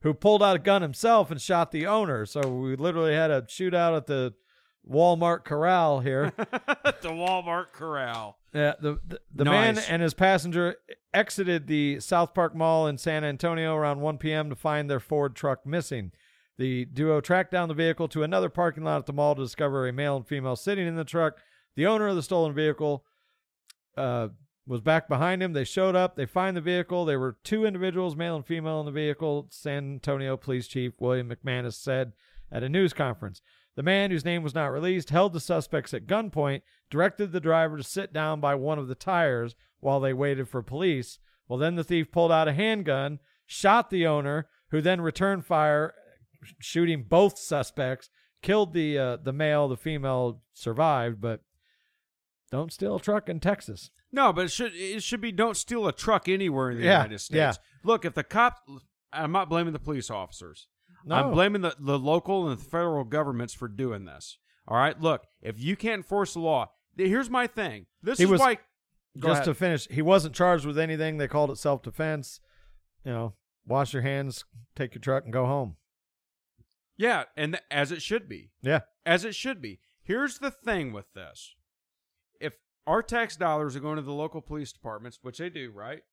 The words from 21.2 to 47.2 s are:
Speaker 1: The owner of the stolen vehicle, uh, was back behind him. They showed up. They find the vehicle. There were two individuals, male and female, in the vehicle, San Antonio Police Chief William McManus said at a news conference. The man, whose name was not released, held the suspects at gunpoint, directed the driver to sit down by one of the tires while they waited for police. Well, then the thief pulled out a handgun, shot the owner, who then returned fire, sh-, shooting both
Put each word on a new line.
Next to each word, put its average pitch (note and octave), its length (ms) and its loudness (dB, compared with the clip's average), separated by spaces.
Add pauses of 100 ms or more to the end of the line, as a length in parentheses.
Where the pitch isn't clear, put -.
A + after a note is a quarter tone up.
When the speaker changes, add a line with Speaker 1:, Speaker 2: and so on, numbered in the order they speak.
Speaker 1:
The D3+ 120 2
owner G#3+ 200 2
of G3 100 2
the D#3+ 60 -2
stolen D#3+ 320 0
vehicle, D3+ 500 0 (920)
uh, B2 320 -2 (380)
was B2 160 -4
back D#3+ 260 2
behind F3 340 2
him. F3 120 -2
They C#3 100 0
showed F#3 320 2
up. F3+ 200 2
They C3+ 100 -4
find F#3 280 0
the F3 60 -2
vehicle. F3 460 0
There C#3 120 2
were B2+ 240 -4
two G#3+ 220 0
individuals, F#3 500 -2
male E3+ 220 -4
and C#3+ 100 -8
female, D#3 340 -4
in D3 60 -6
the C#3+ 60 -8
vehicle, D3 580 -2
San C#3+ 440 -8
Antonio C3+ 420 -2
Police B2+ 320 -4
Chief B2 300 -4
William B2 320 0
McManus B2 440 -4
said B2+ 380 -2 (400)
at A#2 100 -2
a B2+ 60 -4
news F3+ 240 4
conference. G#2+ 480 -4 (360)
The C#3 60 -6
man, G3 280 2
whose D#3+ 160 -2
name E3+ 160 -2
was D3 120 -6
not D#3 120 0
released, E3 420 -2
held F3+ 240 4
the E3 80 -4
suspects D#3 540 -2
at A2 120 -8
gunpoint, D3+ 560 -2 (280)
directed F#3 420 0
the F3+ 80 -2
driver D#3+ 380 2
to C#3 40 -8
sit F#3+ 300 -8
down D#3 280 -2
by C#3+ 160 2
one D3 220 -2
of C3+ 100 -6
the B2+ 60 -6
tires C3+ 600 0 (260)
while C#3 200 2
they C3 120 0
waited C3+ 380 0
for B2 120 -4
police. C#3+ 560 -2 (280)
Well, B2 120 -6
then E3 180 0
the E3 80 -2
thief E3 280 -2
pulled E3+ 200 4
out D#3+ 160 6
a D3 40 0
handgun, D3+ 680 -2 (260)
shot A3 420 4
the F3 180 2
owner, D3 420 0 (220)
who D#3 120 2
then F3+ 180 4
returned F#3 460 0
fire, D3+ 480 2 (480)
sh-, - 160 -20
shooting E3 460 0
both F#3 340 6